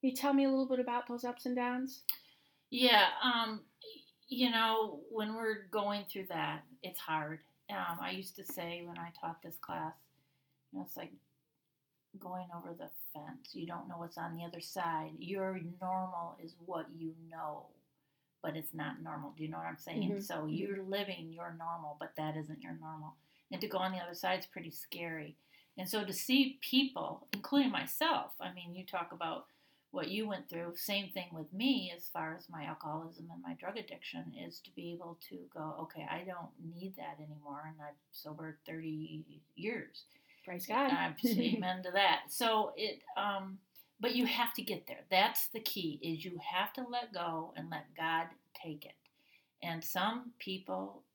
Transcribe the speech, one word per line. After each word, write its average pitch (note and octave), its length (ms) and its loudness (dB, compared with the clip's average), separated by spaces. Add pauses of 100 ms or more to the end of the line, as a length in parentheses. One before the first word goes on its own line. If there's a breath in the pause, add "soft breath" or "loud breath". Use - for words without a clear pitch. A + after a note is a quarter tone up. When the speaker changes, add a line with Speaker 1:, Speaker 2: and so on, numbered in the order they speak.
Speaker 1:
Can C4 80 6
you B3+ 60 0
tell C#4 180 4
me C#4 120 10
a C4+ 40 8
little C4+ 180 6
bit B3+ 120 4
about B3 280 2
those A#3+ 160 -4
ups B3 220 -2
and B3 100 2
downs? B3 460 0 (680 loud breath)
Speaker 2:
Yeah, A#3 380 10 (160)
um, A3+ 380 4 (220)
y-, - 180 -16 (280)
you B3 220 6
know, A3 500 4 (100)
when A3 240 0
we're G#3+ 360 0
going G3+ 400 2
through F#3+ 180 -4
that, D#3 320 0 (220)
it's F3+ 160 -6
hard. D#3+ 400 0 (300)
Um, F3 320 -2
I F#3 100 0
used F#3+ 260 -6
to G3 80 -10
say E3+ 400 -4
when E3+ 120 -10
I E3+ 120 -6 (100)
taught E3 240 -6
this E3 140 -12
class, D#3+ 360 -4 (800)
you - 80 -8
know, F#3 80 -6
it's - 80 -10
like - 160 -8 (1080)
going F#3 360 -6
over E3+ 220 -8
the - 120 -10 (240)
fence. - 400 -10
You E3+ 140 -6
don't F3 200 -6
know F3 100 -8
what's E3+ 200 -8
on E3 180 -4
the E3+ 80 -6
other E3+ 180 -8
side. E3 580 0
Your F#3+ 400 -2 (200)
normal F#3 640 -2
is E3 120 -14 (100)
what E3+ 220 -4 (100)
you E3 160 -4 (160)
know, D#3 360 -6 (760)
but D#3 140 -2
it's D#3 180 -6
not - 280 -4
normal. D3+ 360 -6
Do D#3 60 -4
you D#3 60 -4
know E3 80 -4
what E3 100 -4
I'm E3 120 -6
saying? F3+ 320 0
Speaker 1:
Mm-hmm. G3+ 100 0
Speaker 2:
So G3+ 140 -4
Speaker 1:
Mm-hmm. D#3 140 -2
Speaker 2:
you're F#3+ 340 0
living F#3+ 480 -2
your E3+ 260 -8
normal, E3 420 -4
but D#3 180 -6
that D#3 200 0
isn't D#3 240 -6
your E3 180 -10
normal. D#3 360 -10 (360 soft breath)
And F#3+ 100 -4
to A3 60 -2
go G#3 120 0
on F#3 120 2
the F#3 80 -2
other F3 160 -6
side F#3 240 2
is F3+ 60 -8
pretty E3+ 260 -10
scary. D#3+ 640 -6 (420 soft breath)
And F#3 100 -4
so G#3 180 2
to F#3+ 80 -4
see C4 480 6
people, - 720 2
including C4 380 6
myself, G3+ 680 2
I F#3 140 -6
mean, F3 220 -10
you F#3 100 -8
talk E3+ 260 -2
about E3+ 340 -4 (460 soft breath)
what E3 180 -2
you G#3+ 160 0
went G3+ 240 -4
through, E3+ 280 -4
same G3+ 320 0
thing F3+ 240 -4
with D#3+ 180 -8
me G3+ 440 2
as E3+ 120 -12
far D#3+ 300 -2
as - 120 -16
my E3 140 -8
alcoholism E3 680 -6
and E3+ 100 -12
my E3+ 140 -8
drug F#3+ 220 -6
addiction, - 600 -8
is E3+ 240 -10
to - 100 -20
be E3+ 220 -8
able E3+ 240 -10 (120)
to F3+ 80 -10 (160)
go, D#3 280 -4
"Okay, D#3 280 -8
I D#3 140 -2
don't F3+ 260 -8 (240)
need F#3+ 220 -10
that D#3 240 -10
anymore," D3 480 -10
and D#3 140 -10
I've D3 160 -12 (160)
sobered D#3 520 -8
thirty D#3+ 600 -6 (320)
years. - 460 -4 (420 soft breath)
Speaker 1:
Praise F3+ 200 -6
God. F#3 260 6
Speaker 2:
I'm E3+ 260 4
Speaker 1:
<laughs> - 40 -8
Speaker 2:
just A#3 160 6
amen F#3+ 460 2
to F3+ 80 -4
that. F#3+ 380 8
So A3 480 4
it, G#3 240 -2 (160)
um, G3 420 0 (400 loud breath)
but B3 160 2
you B3 120 6
have A#3+ 260 2
to - 80 -4
get - 260 -2
there. - 220 -10
That's F#3+ 400 6
the A3+ 100 -6
key: E3 420 -2
is D#3+ 220 -2
you F3 160 -6 (140)
have G3 200 2
to B3+ 160 -4
let A#3+ 240 -4
go E3 440 -2
and E3 120 -6
let D#3 280 -8
God E3 300 2 (260)
take D3+ 320 -8
it. - 100 -16 (640 soft breath)
And E3 220 -4
some A#3 560 0
people F#3+ 640 -4 (120)